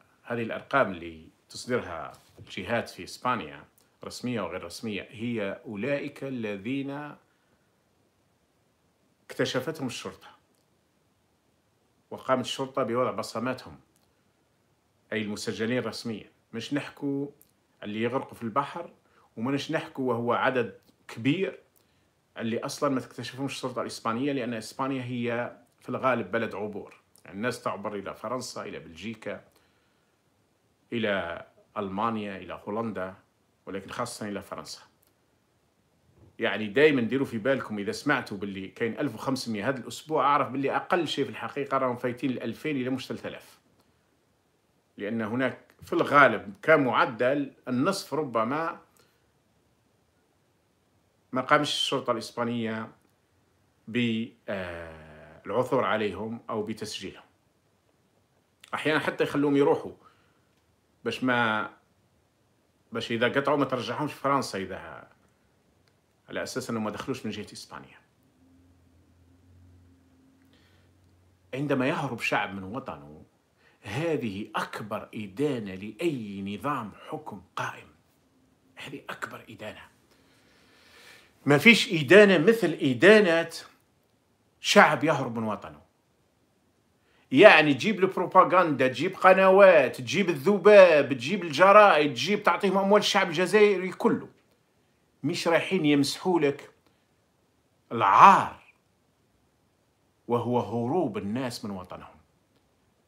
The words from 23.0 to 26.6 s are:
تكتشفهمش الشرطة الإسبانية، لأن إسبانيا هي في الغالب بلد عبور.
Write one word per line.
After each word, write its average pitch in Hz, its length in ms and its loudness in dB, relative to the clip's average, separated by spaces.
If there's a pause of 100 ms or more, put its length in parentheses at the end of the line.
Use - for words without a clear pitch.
تكتشفهمش 131 520 -10
الشرطة 120 300 -8
الإسبانية، 117 500 -4
لأن 123 220 -4
إسبانيا 131 480 -6
هي 120 540 -6 (240)
في - 80 -20
الغالب 117 420 -2
بلد 110 240 -4
عبور. 98 500 -10 (200)